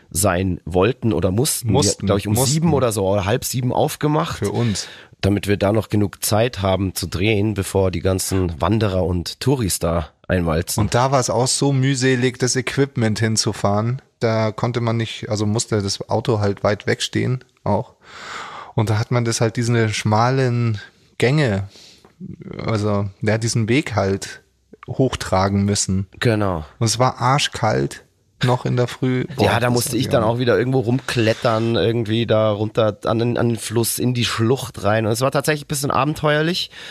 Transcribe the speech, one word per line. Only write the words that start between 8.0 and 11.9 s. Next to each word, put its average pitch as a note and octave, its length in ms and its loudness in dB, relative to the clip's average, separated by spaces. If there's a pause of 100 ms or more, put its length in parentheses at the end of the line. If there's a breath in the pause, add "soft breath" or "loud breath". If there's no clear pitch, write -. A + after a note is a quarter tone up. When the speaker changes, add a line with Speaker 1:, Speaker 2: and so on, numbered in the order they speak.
Speaker 1:
ganzen F#2 600 0
Wanderer F#2+ 460 2
und F2 340 -4
Touris B2+ 380 0
da E2+ 320 -2 (180)
einwalzen. E2+ 540 0
Speaker 2:
Und G#2 120 0
da B2+ 180 2
war C3+ 80 4
es A#2+ 100 -2
auch A#2+ 180 0
so C#3 240 0
mühselig, C3 680 2